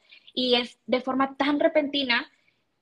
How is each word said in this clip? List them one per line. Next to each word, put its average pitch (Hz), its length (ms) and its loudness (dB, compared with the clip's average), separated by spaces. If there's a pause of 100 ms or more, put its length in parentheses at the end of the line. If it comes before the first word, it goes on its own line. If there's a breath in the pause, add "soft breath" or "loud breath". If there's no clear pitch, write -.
(340 soft breath)
y 254 220 0
es 240 300 -2
de 247 140 0
forma 269 360 -2
tan 294 240 0
repentina 285 720 0 (520)